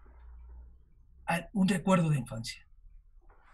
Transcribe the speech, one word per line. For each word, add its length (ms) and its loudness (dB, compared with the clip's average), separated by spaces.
a-, 260 -2
un 140 4
recuerdo 420 4
de 80 4
infancia, 480 -8